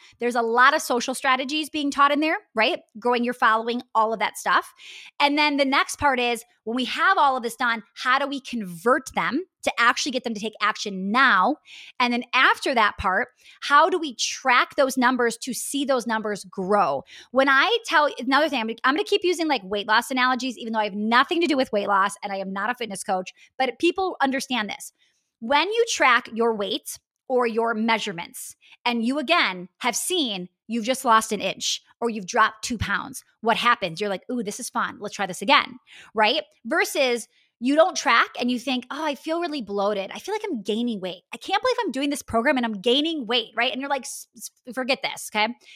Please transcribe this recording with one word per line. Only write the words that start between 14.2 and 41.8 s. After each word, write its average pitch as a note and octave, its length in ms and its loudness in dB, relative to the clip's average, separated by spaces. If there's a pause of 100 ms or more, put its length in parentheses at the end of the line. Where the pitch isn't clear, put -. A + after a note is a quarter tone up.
those C4 220 2
numbers A#3+ 400 2
to B3 160 -8
see - 300 -4
those B3 220 0
numbers G#3+ 380 -4
grow? F#3 600 0 (280)
When C4+ 160 4
I D#4+ 380 4
tell, D4+ 220 4 (120)
another C#4 300 2
thing, C4+ 100 -2
I'm A3 60 -2
gonna, A3+ 180 -6
I'm C4 100 4
gonna G#4 100 0
keep G4+ 200 0
using, E4 240 0
like, B3 160 0
weight G#3 240 -4
loss A3 220 2
analogies, B3+ 480 0
even A3 160 -8
though A3 60 0
I G#3+ 40 2
have G3 100 -6
nothing A#3 460 2
to E4 60 2
do C#4 100 2
with C4 160 0
weight G3+ 160 -2
loss G3 340 2
and G#3 100 -8
I G3 40 -6
am F#3+ 160 -6
not G3+ 180 -4
a B3 40 -2
fitness A3+ 280 -8
coach, F#3+ 300 -4 (260)
but B3+ 200 0
people F4 420 0
understand B3+ 480 -2
this. - 240 -12 (480)
When D4 320 0
you A#4 160 2
track B3+ 460 2
your A#3 180 2
weight G#3 460 -6 (300)
or B3 180 2
your A3+ 260 0
measurements, G#3+ 840 -4 (280)
and A#3 200 0
you C4+ 160 0
again A#3 480 0 (100)
have A#3+ 160 -2
seen A3+ 540 -4 (180)
you've A3 180 -4
just B3+ 200 -2
lost A3 260 4
an G#3 100 -4
inch - 400 -4 (200)
or A#3+ 100 -2
you've G#3 160 -8
dropped - 380 0
two B3 120 -6
pounds, - 460 -6 (180)
what A3 160 0
happens? G3 440 -2
You're G#3 100 -2
like, F#3 220 -6
"Ooh, A#3+ 100 -4
this G3+ 160 -8
is A#3+ 100 -10
fun. G3 300 -4
Let's G#3 160 -10
try G3+ 120 -4
this F3+ 140 -8
again," B3+ 380 0 (340)
right? A3 300 2 (220)
Versus C4 640 0 (320)
you C4+ 160 2
don't E4 200 6
track C4 340 2 (100)
and B3 100 0
you B3 80 -2
think, B3+ 320 -4
"Oh, C#4+ 140 -8
I D4 100 -2
feel D#4+ 260 -4
really D4 220 -4
bloated. G3+ 500 -2
I G#3 60 -12
feel F#4+ 160 -6
like G#4 100 -4
I'm D4+ 160 -4
gaining A3+ 380 -2
weight. F3+ 240 -8 (100)
I A#3+ 40 -12
can't G4 260 -4
believe B4+ 200 2